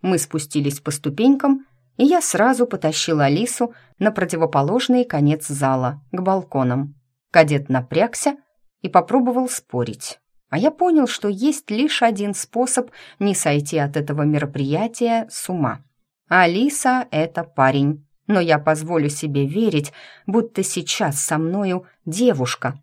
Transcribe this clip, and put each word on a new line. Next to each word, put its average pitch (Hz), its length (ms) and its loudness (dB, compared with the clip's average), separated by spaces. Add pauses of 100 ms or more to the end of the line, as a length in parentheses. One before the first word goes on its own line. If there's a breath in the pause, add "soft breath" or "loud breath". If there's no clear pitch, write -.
Мы 185 160 0
спустились 147 640 -4
по - 120 -8
ступенькам, 269 720 2 (320)
и 247 80 4
я 330 160 4
сразу 240 440 2
потащил 156 540 -2
Алису 196 540 0 (260 loud breath)
на 208 120 2
противоположный 185 960 0
конец 151 420 0
зала, 135 540 -2 (100)
к 180 100 -6
балконам. 143 720 -2 (360)
Кадет 147 380 4
напрягся 165 680 0 (460)
и 185 80 -6
попробовал 247 600 2
спорить. - 680 -8 (300)
А 139 80 -4
я 233 120 2
понял, 311 380 2
что - 220 -4
есть 233 420 -2
лишь 262 320 0
один 202 320 0
способ 247 560 -2 (260 loud breath)
не 202 160 0
сойти 147 440 0
от 151 200 -2
этого 147 260 -2
мероприятия 156 1080 0
с - 180 -12
ума. 151 340 -4 (440)
Алиса — 240 840 2
это 165 320 -2
парень, 139 640 0 (220)
но 202 120 2
я 165 200 2
позволю 156 500 0
себе 143 380 -2
верить, 170 460 -2 (340 loud breath)
будто 220 360 0
сейчас 160 560 -4
со - 180 -2
мною 180 480 -2 (200 soft breath)
девушка 156 760 -2